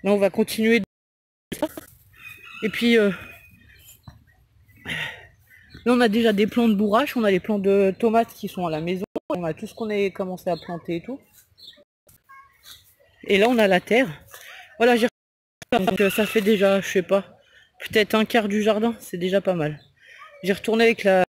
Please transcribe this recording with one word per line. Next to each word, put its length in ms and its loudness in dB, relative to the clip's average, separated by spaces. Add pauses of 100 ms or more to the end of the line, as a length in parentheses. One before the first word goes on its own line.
Là, 80 0
on 60 2
va 120 2
continuer 520 0
de 40 -8 (720)
ça. 100 -4 (960)
Et 60 -2
puis, 280 2
euh, 140 2 (2750)
là, 80 2
on 80 2
a 80 4
déjà 240 2
des 140 2
plants 200 0
de 80 2
bourrache, 400 0
on 80 0
a 80 2
les 80 2
plants 200 -4
de 380 2
tomates 360 0
qui 160 -12
sont 160 -6
à 60 -4
la 100 -4
maison, 240 -6 (240)
on 140 -6
a 100 -4
tout 140 -12
ce 60 -18
qu'on 160 -8
a 200 -2
commencé 400 -8
à 80 -2
planter 400 -10
et 40 -10
tout. 180 -14 (2000)
Et 100 2
là, 120 4
on 80 2
a 100 4
la 120 4
terre. 280 0 (720)
Voilà, 200 4
j'ai 100 2 (640)
donc, 300 0
euh, 80 4
ça 160 0
fait 160 -2
déjà, 400 2
je 60 -10
sais 140 -2
pas, 360 -2 (420)
peut-être 340 0
un 120 2
quart 240 0
du 120 0
jardin, 380 0
c'est 180 -14
déjà 220 -2
pas 140 -2
mal. 260 -4 (640)
J'ai 80 -2
retourné 320 0
avec 220 2
la 180 4 (120)